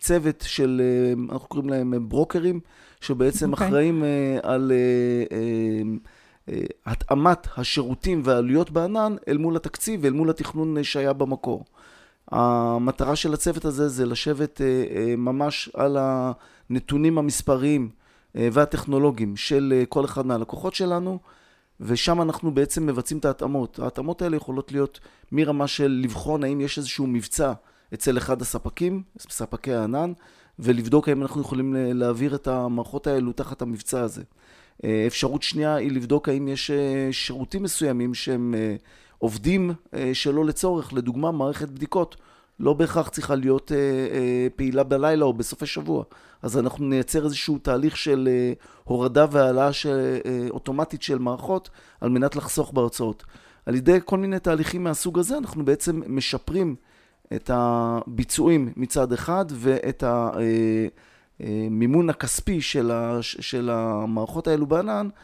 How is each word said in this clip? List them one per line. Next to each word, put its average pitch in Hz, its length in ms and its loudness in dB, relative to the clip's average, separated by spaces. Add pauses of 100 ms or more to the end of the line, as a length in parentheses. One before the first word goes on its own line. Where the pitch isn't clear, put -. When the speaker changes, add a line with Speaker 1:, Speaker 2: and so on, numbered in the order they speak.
Speaker 1:
צוות 156 460 0
של, 127 380 2
אה, 123 500 0
אנחנו 135 140 -8
קוראים 139 220 -4
להם, 127 240 0
אה, 123 40 0
ברוקרים, 156 600 0 (400)
שבעצם 139 520 0
Speaker 2:
אוקיי. 202 140 0
Speaker 1:
אחראים, 160 380 4
אה, 139 380 0
על, 131 320 2
אה, 123 640 2
אה, 113 460 0 (680)
אה, - 160 -4 (220)
התאמת 143 600 2 (100)
השירותים 127 680 -2
והעלויות 127 460 4
בענן 202 460 0 (120)
אל 143 100 2
מול 165 180 0
התקציב - 460 -6
ואל 143 100 4
מול 160 180 2
התכנון, 156 480 -2
אה, 147 60 0
שהיה 139 280 0
במקור. 135 520 -2 (680)
המטרה 120 880 2
של 156 180 0
הצוות 160 300 -2
הזה 147 240 0
זה 127 180 -2
לשבת, 143 540 -2
אה, 135 60 2 (300)
אה, 117 200 0
ממש 131 580 -2
על 143 260 2
הנתונים 135 1160 0
המספריים, 143 720 0 (480)
אה, 117 160 2
והטכנולוגיים 135 840 2
של, 139 400 2
אה, 123 100 4
כל 139 180 0
אחד 135 220 -4
מהלקוחות 127 480 -4
שלנו, 180 440 -2 (640)
ושם 170 420 2
אנחנו 160 320 -2
בעצם 143 320 2
מבצעים 135 320 -2
את 143 60 -2
ההתאמות. 135 540 -2
ההתאמות 135 440 -6
האלה 170 140 -2
יכולות 135 360 -8
להיות 139 280 -2 (320)
מרמה 143 340 2
של 139 360 0
לבחון 143 420 -2
האם 139 160 -2
יש 139 180 -4
איזשהו 135 280 -4
מבצע 127 460 -2 (420)
אצל 127 240 0
אחד 131 240 -2
הספקים, 180 600 -4 (160)
ספקי - 540 -8
הענן, 123 400 0 (460)
ולבדוק 120 500 4
האם 139 140 2
אנחנו 139 180 -4
יכולים 135 340 -2
ל-, 127 180 0
להעביר 123 420 0
את 139 140 -6
המערכות 123 580 -2
האלו 131 260 0
תחת 135 300 -8
המבצע 120 380 -4
הזה. 110 220 -4 (640)
אה, 110 220 2
אפשרות 135 360 -2
שנייה 151 320 0
היא 139 180 0
לבדוק 131 360 0
האם 139 200 0
יש, 135 220 -4
אה, 135 420 0
שירותים 131 500 -6
מסוימים 123 520 -2
שהם, 123 440 -2
אה, 110 180 -2 (420)
עובדים, 151 520 0 (240)
אה, 131 180 -2
שלא 143 320 2
לצורך, 156 480 0
לדוגמה, 131 400 0
מערכת 143 360 -2
בדיקות, 147 480 -4 (440)
לא 143 120 4
בהכרח 156 360 2
צריכה - 260 -4
להיות, 135 380 2
אה, 147 40 2
אה, 131 680 0 (100)
פעילה 135 260 2
בלילה 143 420 2
או 131 80 4
בסופי 117 340 -6
שבוע. 151 380 -2 (380)
אז 123 160 -2
אנחנו 131 280 0
נייצר 135 380 0
איזשהו 147 340 -2
תהליך 139 380 0
של, 135 340 2
אה, 123 220 2 (320)
הורדה 127 460 4
והעלאה 135 420 4
ש-, - 140 -4
אה, 131 340 0 (300)
אוטומטית 139 520 -4
של 135 160 0
מערכות, 127 520 -4 (300)
על 120 100 0
מנת 135 260 2
לחסוך - 360 -2
בהוצאות. 117 520 0 (420)
על 120 80 0
ידי 135 300 6
כל 196 140 0
מיני 196 200 -2
תהליכים 170 460 -2
מהסוג 170 340 -2
הזה, 214 200 0
אנחנו 156 260 -6
בעצם 143 420 2
משפרים 135 720 -2 (580)
את 110 200 -4
הביצועים 120 1200 2
מצד 127 360 0
אחד, 175 360 0
ואת 131 540 0
ה-, 120 340 2
אה, 113 500 2 (540)
אה, 107 300 -4
מימון 131 400 4
הכספי 151 500 -2
של 127 300 0
ה-, 117 320 -2
ש-, - 180 -8
של 120 300 -4
המערכות 113 800 -2
האלו 151 180 2
בענן, 202 420 0 (160)